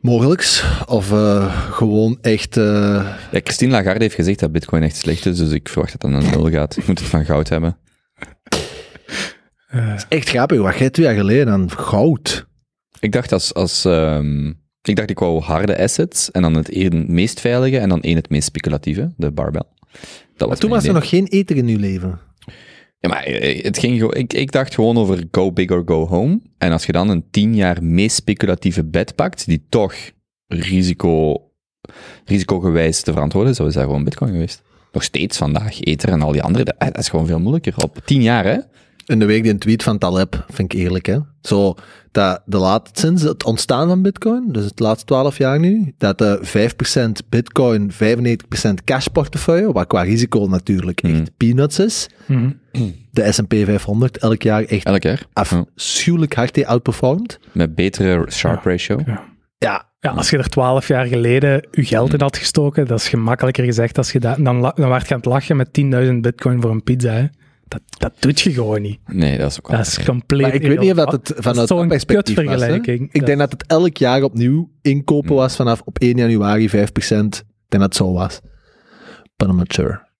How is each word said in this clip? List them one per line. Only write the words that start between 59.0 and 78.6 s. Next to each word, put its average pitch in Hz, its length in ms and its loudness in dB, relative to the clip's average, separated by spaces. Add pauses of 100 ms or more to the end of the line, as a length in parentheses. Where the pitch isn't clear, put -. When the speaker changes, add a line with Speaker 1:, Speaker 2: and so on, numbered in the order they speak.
Speaker 3:
Ja. 110 180 -6 (340)
Speaker 1:
Ja. 101 280 -4 (140)
Speaker 3:
Ja, 147 100 -4
als - 200 -2
je 151 80 2
er 131 120 -2
twaalf 131 380 0
jaar 131 180 0
geleden 127 680 2
je 143 120 0
geld 113 240 0
in 147 60 0
Speaker 2:
Hmm. 143 100 2
Speaker 3:
had 139 140 -2
gestoken, 143 500 0
dat 117 120 0
is - 80 -4
gemakkelijker 123 560 0
gezegd 117 340 0
als 131 140 -2
je 131 80 0
dat, 120 240 0
dan 123 160 2
la-, 127 160 2
dan 135 140 2
werd 127 180 0
je - 60 0
aan 127 60 -2
het 123 100 -2
lachen 139 280 -2
met 127 160 -2
tienduizend 127 480 2
Bitcoin 120 400 0
voor 117 100 0
een 110 120 -2
pizza, 123 280 0
hè. 117 140 0 (420)
Dat, - 140 -10 (160)
dat - 220 -6
doet 147 220 0
je 185 120 2
gewoon 107 280 -2
niet. 104 240 -6
Speaker 2:
Nee, 76 320 0
dat 69 140 -2
is - 80 -12
ook - 80 -20
wel 117 100 0
Speaker 3:
Dat 107 100 0
is - 100 -4
Speaker 2:
waar. 50 80 -4
Speaker 3:
compleet 127 360 0
Speaker 1:
Maar 131 120 2
ik 143 80 0
weet 151 180 2
niet - 0 -
of 196 60 4
dat 190 40 6 (240)
Speaker 3:
irrelevant. 131 140 -4
Speaker 1:
het 156 80 -6
Speaker 3:
Dat 107 80 -8
Speaker 1:
vanuit 120 180 2
Speaker 3:
is 117 60 2
zo'n 180 100 2
Speaker 1:
dat 170 100 2
perspectief 202 480 2
was, 165 100 2
hè. 135 60 -2
Speaker 3:
kutvergelijking. 127 600 0
Speaker 1:
Ik 156 80 0
Speaker 3:
Dat 139 60 0
Speaker 1:
denk 143 140 2
dat 139 120 2
het - 160 -12
elk 160 300 2
jaar 131 260 2
opnieuw 131 480 0 (100)
inkopen 143 460 0
Speaker 2:
Hmm. 147 100 2
Speaker 1:
was 131 180 0
vanaf 117 300 0
op - 140 -8
één 123 180 4
januari 110 520 2
vijf 104 220 2
procent. 104 460 0
Ik - 60 -14 (240)
denk 98 160 2
dat 95 140 0
het 95 100 2
zo 92 60 -2
was. 90 260 -4 (960)